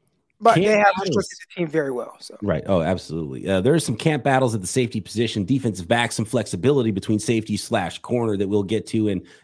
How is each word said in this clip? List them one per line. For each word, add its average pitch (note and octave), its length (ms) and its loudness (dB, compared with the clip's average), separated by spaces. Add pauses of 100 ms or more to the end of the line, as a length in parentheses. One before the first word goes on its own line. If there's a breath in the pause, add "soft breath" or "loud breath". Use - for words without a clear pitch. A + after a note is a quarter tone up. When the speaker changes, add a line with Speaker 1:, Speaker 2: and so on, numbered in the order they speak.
(420)
Speaker 1:
But A3 140 8
Speaker 2:
Camp F3 100 4
Speaker 1:
they G#3+ 60 4
have G#3 140 6 (100)
Speaker 2:
battles. G3 80 -4
Speaker 1:
constructed F#3 360 -2
the - 160 -20
team F3 140 -2
very C#3+ 220 -2
well, A#2 280 -8
so. - 220 -18
Speaker 2:
Right. G2+ 240 -2
Oh, F#2 160 2
absolutely. D#2 680 -4
Uh, F#2+ 140 2
there C3 120 4
are E3 60 4
some A#2+ 160 -2
camp D3 280 0
battles C3 300 2
at G#2+ 80 -2
the F#2 60 -8
safety A#2 320 -2
position, G#2+ 460 -2
defensive G2 420 -2
back, A#2 240 2
some G#2+ 140 -2
flexibility A2+ 640 0
between G2+ 280 0
safety G#2+ 380 -2
slash F#2+ 420 -4
corner A2+ 360 -2
that G2 140 0
we'll G#2 140 2
get G2+ 240 -4
to, G#2+ 200 0
and, F#2 180 -4 (180 soft breath)